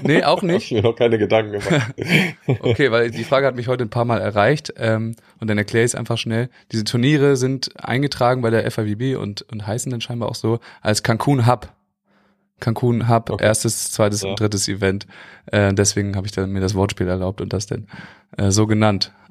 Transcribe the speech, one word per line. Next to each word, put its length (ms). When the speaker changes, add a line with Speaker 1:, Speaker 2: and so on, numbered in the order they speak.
Speaker 1:
Nee, 220
auch 180
Speaker 2:
<laughs> 0
Speaker 1:
nicht? 140
Speaker 2:
Hab 80
ich 80
mir 100
noch 140
keine 240
Gedanken 320
gemacht. 480
Speaker 1:
<laughs> 640
Okay, 280
weil 220
die 120
Frage 220
hat 100
mich 120
heute 160
ein 80
paar 120
Mal 160
erreicht, 580
ähm, 380
und 80
dann 120
erkläre 260
ich's 80
einfach 240
schnell. 320
Diese 120
Turniere 540
sind 400
eingetragen 640
bei 80
der 160
F 140
I 100
V 80
B 180
und, 280
und 240
heißen 240
dann 100
scheinbar 280
auch 60
so 240
als 220
Cancun 420
Hub. 260
Cancun 480
Hub, 220
Speaker 2:
Okay. 160
Speaker 1:
erstes, 460
zweites 320
Speaker 2:
Ja. 60
Speaker 1:
und 100
drittes 280
Event. 380
Äh, 300
deswegen 400
habe 100
ich 80
dann 180
mir 80
das 140
Wortspiel 340
erlaubt 320
und 140
das 140
dann, 200
äh, 140
so 160
genannt. 480